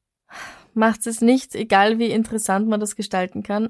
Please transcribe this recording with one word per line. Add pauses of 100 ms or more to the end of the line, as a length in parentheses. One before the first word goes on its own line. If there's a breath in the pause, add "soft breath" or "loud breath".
(720 loud breath)
macht's
es
nicht,
egal
wie
interessant
man
das
gestalten
kann,